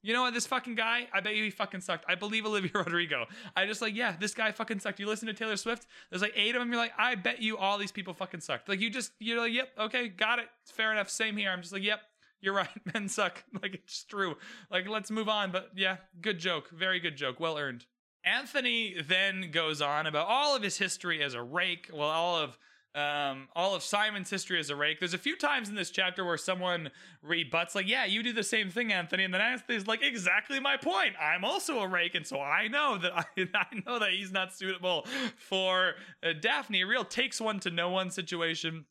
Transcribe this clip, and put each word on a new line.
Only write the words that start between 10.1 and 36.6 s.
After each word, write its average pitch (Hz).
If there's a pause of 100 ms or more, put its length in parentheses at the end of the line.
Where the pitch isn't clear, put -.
it. 233 (200)
Fair 220
enough. 208
Same 220
here." 202
I'm 180
just 175
like, 196
"Yep, 208 (400)
you're 190
right. 190 (120)
<laughs> -
Men 208
suck." 185 (180)
Like, 196
it's -
true. 196 (340)
Like, 180
let's 214
move 214
on. 208
But 185
yeah, 190 (240)
good 196
joke. 165
Very 180
good 160
joke. 131
Well 160
earned. 127 (400)
Anthony 233 (100)
then 190
goes 156
on 147
about 156
all 277
of 220
his 202
history 175
as 135
a 120
rake. 175
Well, 151
all 170
of, 139 (360)
um, 147
all 190
of 165
Simon's 202
history 185
as 147
a 143
rake. 151
There's 175
a 180
few 320
times 269
in 208
this 190
chapter 185
where 170
someone 180 (320)
rebuts, 165
like, 190
"Yeah, 233
you 208
do 240
the 220
same 214
thing, 220
Anthony." 185
And 185
then 190
Anthony's 233
like, 220
"Exactly 226
my 277
point. 311
I'm 165
also 294
a 196
rake, 180
and 160
so -
I 156
know 277
that 175
I, 165 (120)
<laughs> 185
I 190
know 240
that 202
he's 190
not 185
suitable 180 (300)
for, 185 (280)
uh, 165
Daphne." 220